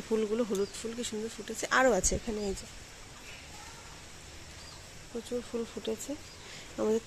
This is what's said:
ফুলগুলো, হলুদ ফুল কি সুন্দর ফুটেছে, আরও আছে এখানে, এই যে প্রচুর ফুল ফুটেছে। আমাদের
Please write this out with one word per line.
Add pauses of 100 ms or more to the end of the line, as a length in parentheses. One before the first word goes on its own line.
ফুলগুলো,
হলুদ
ফুল
কি
সুন্দর
ফুটেছে, (140)
আরও
আছে
এখানে, (100)
এই
যে (2500)
প্রচুর (100)
ফুল (100)
ফুটেছে। (680)
আমাদের